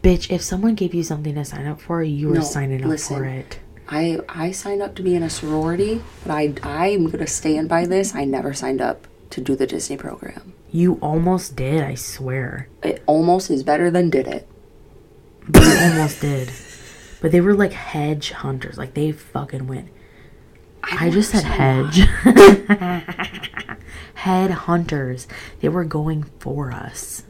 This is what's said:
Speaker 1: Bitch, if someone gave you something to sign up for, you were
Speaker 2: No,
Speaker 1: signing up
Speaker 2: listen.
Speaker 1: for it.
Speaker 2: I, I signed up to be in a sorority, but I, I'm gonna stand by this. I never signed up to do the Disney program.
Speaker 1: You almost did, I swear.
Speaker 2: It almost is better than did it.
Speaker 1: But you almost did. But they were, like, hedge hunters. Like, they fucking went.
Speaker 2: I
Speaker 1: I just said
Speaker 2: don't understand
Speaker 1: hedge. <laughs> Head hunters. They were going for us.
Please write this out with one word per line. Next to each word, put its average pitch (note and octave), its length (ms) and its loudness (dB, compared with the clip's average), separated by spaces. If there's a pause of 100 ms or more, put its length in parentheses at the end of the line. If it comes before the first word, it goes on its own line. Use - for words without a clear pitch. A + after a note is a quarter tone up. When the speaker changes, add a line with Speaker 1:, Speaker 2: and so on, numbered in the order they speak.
Speaker 1:
Bitch, F3+ 280 4
if F3+ 120 -2
someone G#3+ 320 -2
gave F3+ 200 -4
you E3+ 80 -2
something D3+ 320 -6
to D3 100 -6
sign C#3 220 -10
up D3+ 140 -8
for, E3+ 220 -4
you D3+ 260 -4
were E3 80 2
Speaker 2:
No, E3 60 2
Speaker 1:
signing C3+ 400 -4
up D3+ 60 -2
Speaker 2:
listen. D3 280 -4
Speaker 1:
for C3+ 80 -6
it. C3 340 -10 (300)
Speaker 2:
I, D#3+ 400 -2
I E3+ 240 -6
signed G3+ 300 -6
up G3 140 -8
to G3 60 -10
be F3+ 120 2
in E3+ 80 0
a D#3+ 80 -4
sorority, F3 720 -2 (220)
but - 80 -6 (320)
I, D#3 240 -2
I'm F#3+ 220 0
gonna D#3 160 -6
stand D#3 420 -4
by E3+ 180 0
this. F#3+ 280 -2
I C#3+ 100 -4
never C3+ 300 -4
signed C3 260 -4
up A#2+ 260 -6 (240)
to - 100 -10
do C3 160 -2
the C3 100 -2
Disney - 300 -8
program. - 560 -14 (180)
Speaker 1:
You F3 300 2
almost E3 560 -2
did, C3+ 260 -2
I C3+ 120 -6
swear. C3 760 -8 (140)
Speaker 2:
It - 240 -4
almost E3+ 440 2
is C3+ 120 -2
better D#3 280 0
than F3 200 2
did C#3 180 0
it. - 180 -10 (1000)
Speaker 1:
But E3 160 12
you F3+ 140 8 (120)
almost D#3 300 0
did. C3+ 300 -4 (720)
But D#3+ 100 2
they F3 80 6
were, G3 140 4
like, G3 180 2
hedge D3+ 600 -6
hunters. C3+ 460 -8
Like, C3 160 -12
they D3+ 180 -2
fucking C3+ 540 -10
went. C3 220 -10 (960)
Speaker 2:
I D#3+ 220 -2
Speaker 1:
I E3+ 40 2
just G3+ 220 2
said G#3 100 2
Speaker 2:
don't - 180 -2
understand D#3 1080 8
Speaker 1:
hedge. F3+ 1120 -4
<laughs> - 360 -18
Head F#3 360 0
hunters. D3+ 760 -2 (340)
They D3+ 80 0
were E3+ 160 0
going D3+ 400 -4 (140)
for C3+ 340 -6
us. - 580 -14